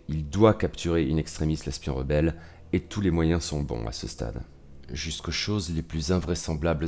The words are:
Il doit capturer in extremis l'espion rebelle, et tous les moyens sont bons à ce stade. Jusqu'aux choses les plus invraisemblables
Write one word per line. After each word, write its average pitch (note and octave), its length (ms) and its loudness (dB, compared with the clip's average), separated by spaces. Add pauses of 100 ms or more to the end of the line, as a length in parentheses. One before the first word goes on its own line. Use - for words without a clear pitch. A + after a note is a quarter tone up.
Il D2+ 220 -4
doit G#2 240 8
capturer E2+ 580 0
in D#2+ 60 4
extremis D#2 480 0
l'espion C#2+ 300 -4
rebelle, D2 400 2 (360)
et F2+ 80 4
tous - 220 -4
les F#2 100 4
moyens E2+ 320 4
sont D2+ 180 -2
bons A1+ 240 -4
à A1 60 -4
ce - 160 -8
stade. - 340 -6 (520)
Jusqu'aux D#2 380 -6
choses F2 420 -2
les D#2+ 80 0
plus D#2+ 320 -2
invraisemblables D#2+ 760 0